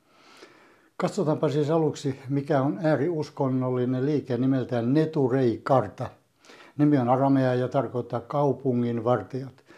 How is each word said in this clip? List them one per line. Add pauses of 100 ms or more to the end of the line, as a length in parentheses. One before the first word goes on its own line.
(960)
Katsotaanpa
siis
aluksi, (100)
mikä
on
ääriuskonnollinen
liike
nimeltään
Neturei
Karta. (720)
Nimi
on
aramea
ja
tarkoittaa
kaupungin
vartijat. (260)